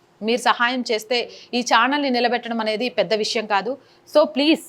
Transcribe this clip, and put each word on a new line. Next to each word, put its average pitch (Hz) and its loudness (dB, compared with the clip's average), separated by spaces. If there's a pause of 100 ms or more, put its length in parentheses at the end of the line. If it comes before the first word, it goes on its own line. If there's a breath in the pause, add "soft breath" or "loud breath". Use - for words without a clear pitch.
(220)
మీరు 226 0
సహాయం 240 0
చేస్తే 226 -2 (240 loud breath)
ఈ 247 0
ఛానల్ని 262 2
నిలబెట్టడం 233 -2
అనేది 220 -2
పెద్ద 214 0
విషయం 214 -2
కాదు. 208 -2 (380 soft breath)
So, 302 8
ప్లీజ్ 302 2